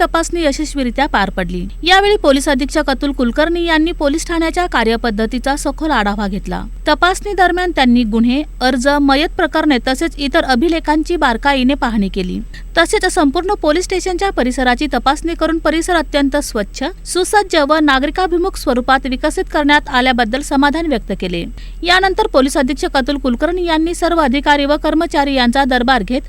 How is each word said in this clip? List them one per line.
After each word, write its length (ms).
तपासणी 440
यशस्वीरित्या 640
पार 240
पडली. 360
यावेळी 340
पोलीस 320
अधीक्षक 420
अतुल 220
कुलकर्णी 520
यांनी 280
पोलीस 340
ठाण्याच्या 400
कार्यपद्धतीचा 920
सखोल 340
आढावा 360
घेतला. 380
तपासणी 440
दरम्यान 380
त्यांनी 340
गुन्हे, 380
अर्ज, 280
मयत 360
प्रकरणे 420
तसेच 300
इतर 260
अभिलेखांची 720
बारकाईने 580
पाहणी 340
केली. 300
तसेच 260
संपूर्ण 500
पोलीस 300
स्टेशनच्या 460
परिसराची 640
तपासणी 400
करून 240
परिसर 380
अत्यंत 400
स्वच्छ, 480
सुसज्ज 500
व 140
नागरिकाभिमुख 720
स्वरूपात 500
विकसित 460
करण्यात 360
आल्याबद्दल 520
समाधान 460
व्यक्त 340
केले. 240
यानंतर 440
पोलीस 300
अधीक्षक 400
अतुल 200
कुलकर्णी 480
यांनी 300
सर्व 260
अधिकारी 440
व 180
कर्मचारी 520
यांचा 300
दरबार 380
घेत 260